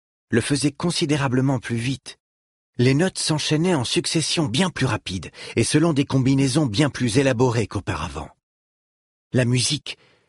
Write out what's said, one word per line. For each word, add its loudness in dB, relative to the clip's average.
le 2
faisait 0
considérablement 0
plus -6
vite. -6
Les 4
notes 0
s'enchaînaient 0
en 0
succession -2
bien 0
plus -2
rapide -4
et 2
selon 2
des 2
combinaisons 2
bien 0
plus 0
élaborées 2
qu'auparavant. -6
La 4
musique -2